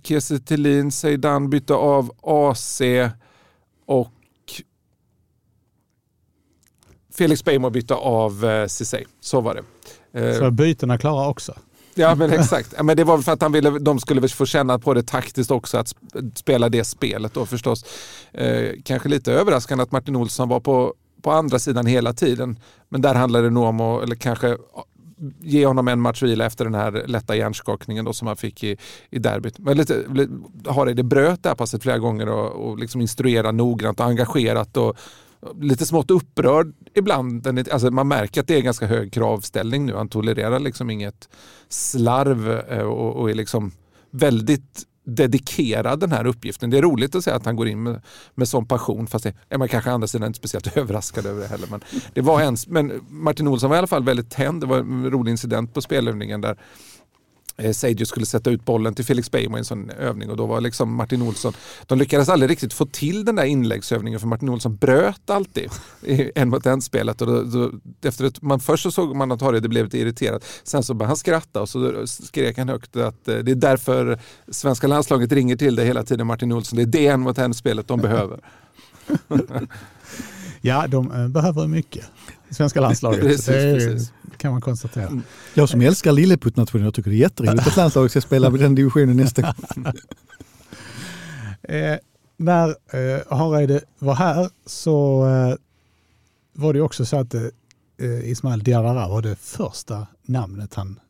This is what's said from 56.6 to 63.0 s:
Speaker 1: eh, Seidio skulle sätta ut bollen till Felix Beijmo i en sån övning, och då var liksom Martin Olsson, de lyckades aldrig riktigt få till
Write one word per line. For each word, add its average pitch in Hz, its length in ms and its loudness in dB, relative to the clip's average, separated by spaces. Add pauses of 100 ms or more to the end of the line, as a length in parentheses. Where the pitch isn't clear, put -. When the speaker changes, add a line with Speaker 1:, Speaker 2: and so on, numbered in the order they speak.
Speaker 1:
eh, 110 160 -2
Seidio 117 340 -2
skulle 113 200 -4
sätta 123 240 -2
ut 117 140 -2
bollen 113 300 0
till 123 100 -6
Felix 120 260 0
Beijmo 110 260 -2
i - 20 -4
en 117 60 -6
sån 110 260 -10
övning, 110 400 -8
och 110 60 -6
då 113 100 -4
var 113 140 -2
liksom 117 340 -4
Martin 120 280 -2
Olsson, 113 300 -4 (340)
de 131 120 2
lyckades 139 300 4
aldrig 151 220 4
riktigt 160 220 -2
få - 140 -2
till 180 380 -4